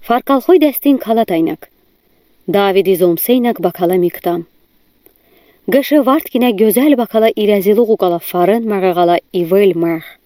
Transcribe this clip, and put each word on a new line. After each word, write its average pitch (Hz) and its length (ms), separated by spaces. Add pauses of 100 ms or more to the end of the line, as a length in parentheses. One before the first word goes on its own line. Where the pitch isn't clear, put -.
Фаркалхой 269 560
дәстин 285 400
кала 226 260
тайнак. 165 460 (760)
Давид 196 400
изомсейнак 190 720
бакала 180 360
миктам. 175 500 (1200)
Гышы 277 360
варткина 247 500
гөзәл 226 440
бакала 220 360
ирәзилугу 208 640
кала 175 220
фарын 202 500
мәрәгала 175 520 (120)
ивел 185 420
мэр. 165 300 (220)